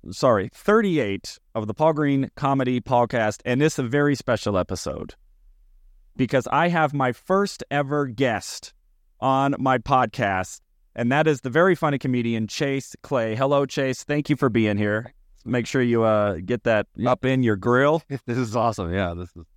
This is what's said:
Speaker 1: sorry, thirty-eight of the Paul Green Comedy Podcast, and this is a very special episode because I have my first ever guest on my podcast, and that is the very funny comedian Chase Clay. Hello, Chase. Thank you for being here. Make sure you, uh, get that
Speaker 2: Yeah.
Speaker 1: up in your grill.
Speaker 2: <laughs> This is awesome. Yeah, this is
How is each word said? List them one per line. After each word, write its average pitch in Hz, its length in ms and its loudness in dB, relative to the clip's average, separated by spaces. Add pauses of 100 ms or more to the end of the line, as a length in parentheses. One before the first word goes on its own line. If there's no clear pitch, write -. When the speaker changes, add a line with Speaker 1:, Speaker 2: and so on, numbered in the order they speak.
Speaker 1:
sorry, 104 440 2
thirty-eight 170 840 0 (180)
of 110 120 -4
the 104 60 -6
Paul 160 200 2
Green 143 420 0
Comedy 135 460 0
Podcast, 117 640 0
and 123 160 0
this 151 140 2
is - 40 -4
a 135 40 -2
very 143 300 2
special 107 440 -2
episode - 580 -6 (1000)
because 131 340 0
I 156 160 2
have 160 260 0
my 131 200 0
first 196 580 -2
ever 143 360 -2
guest 117 680 -4 (480)
on 135 360 2
my 131 200 0
podcast, 113 840 -2 (340)
and 120 200 -2
that 156 140 2
is 151 140 2
the 131 80 -6
very 165 260 4
funny 147 220 -2
comedian 117 480 -2
Chase 139 480 -4 (100)
Clay. 113 320 -2
Hello, 139 300 2
Chase. 131 380 -4
Thank 147 260 -2
you 147 60 4
for 135 140 2
being 107 260 2
here. 107 380 -2 (320)
Make 123 200 -2
sure 131 160 0
you, 117 220 2
uh, 104 400 2
get 113 220 -4
that 107 220 2 (100)
Speaker 2:
Yeah. 123 140 0
Speaker 1:
up - 120 0
in 131 180 2
your 113 140 2
grill. 127 500 2
Speaker 2:
<laughs> 139 200 -10
This 120 120 -4
is 117 160 -4
awesome. 107 400 -2
Yeah, 92 200 -2
this 87 200 -12
is 85 120 -20 (120)